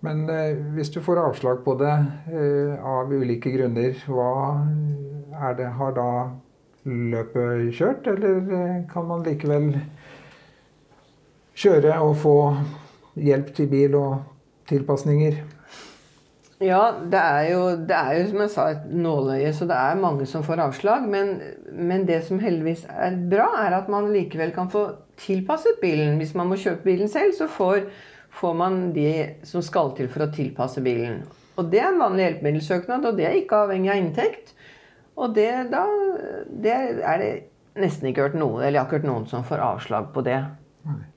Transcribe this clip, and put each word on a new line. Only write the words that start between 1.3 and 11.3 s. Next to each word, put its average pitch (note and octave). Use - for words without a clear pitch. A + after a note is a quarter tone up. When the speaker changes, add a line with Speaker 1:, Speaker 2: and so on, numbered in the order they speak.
Speaker 1:
på B2+
det, C#3+
eh, C#3+
av C3
ulike B2+
grunner, A#2+
hva C3+
er B2
det, B2
har C3+
da B2
løpet A#2+
kjørt, A#3+
eller, G3
eh, F3+
kan E3+
man E3+
likevel D3